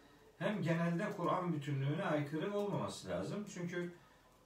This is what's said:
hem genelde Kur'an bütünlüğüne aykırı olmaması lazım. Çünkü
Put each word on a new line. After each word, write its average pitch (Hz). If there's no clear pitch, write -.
hem 196
genelde 170
Kur'an 170
bütünlüğüne 143
aykırı 160
olmaması 139
lazım. 98
Çünkü 175